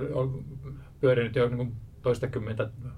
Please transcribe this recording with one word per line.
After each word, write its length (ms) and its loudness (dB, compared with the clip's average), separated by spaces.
on 320 0
pyörinyt 360 4
jo 120 6
niinku 180 -2
toistakymmentä 680 0